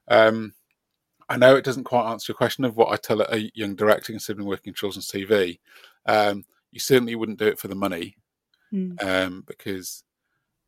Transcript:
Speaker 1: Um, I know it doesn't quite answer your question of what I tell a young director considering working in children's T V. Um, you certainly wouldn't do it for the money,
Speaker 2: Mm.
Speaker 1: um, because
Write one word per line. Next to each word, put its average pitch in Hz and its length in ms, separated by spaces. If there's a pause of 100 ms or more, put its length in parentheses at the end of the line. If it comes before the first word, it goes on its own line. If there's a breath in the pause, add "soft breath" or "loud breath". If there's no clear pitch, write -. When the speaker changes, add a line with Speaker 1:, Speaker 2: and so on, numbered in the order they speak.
Speaker 1:
Um, 110 460 (760)
I 120 80
know 127 200
it 127 80
doesn't 131 200
quite 117 260
answer 113 220
your - 60
question 127 260
of 113 140
what 113 120
I 104 60
tell 107 240
a 110 340
young 101 200
director 104 380
considering 101 340
working 98 240
in 87 40
children's 95 340
T 98 160
V. 95 360 (460 soft breath)
Um, 104 400 (240)
you 113 100
certainly 123 340
wouldn't 110 260
do 107 80
it - 100
for 104 100
the 98 60
money, 95 420 (560)
Speaker 2:
Mm. 185 300
Speaker 1:
um, 92 440
because - 560 (640)